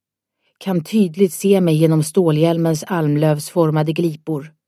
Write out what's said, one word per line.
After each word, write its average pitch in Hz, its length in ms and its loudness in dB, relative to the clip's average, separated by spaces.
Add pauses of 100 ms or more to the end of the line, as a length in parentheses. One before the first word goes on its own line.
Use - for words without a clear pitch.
(600)
Kan 180 240 -4
tydligt 190 500 0
se 196 280 2
mig 165 140 2
genom 160 280 2
stålhjälmens 165 800 0
almlövsformade 156 1080 0
glipor. 156 600 -6 (140)